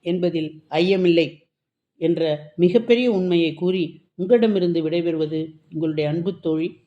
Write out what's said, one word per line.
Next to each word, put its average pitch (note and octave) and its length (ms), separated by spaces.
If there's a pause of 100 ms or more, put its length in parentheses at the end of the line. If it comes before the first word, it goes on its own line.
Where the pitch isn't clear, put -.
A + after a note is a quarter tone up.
என்பதில் E3+ 680
ஐயமில்லை E3+ 680 (580)
என்ற D#3+ 600
மிகப்பெரிய A#3 540
உண்மையை F3 440
கூறி F3 480 (140)
உங்களிடமிருந்து F3+ 720
விடைபெறுவது D#3+ 640 (180)
உங்களுடைய D#3 380
அன்பு E3+ 300
தோழி D#3+ 360 (100)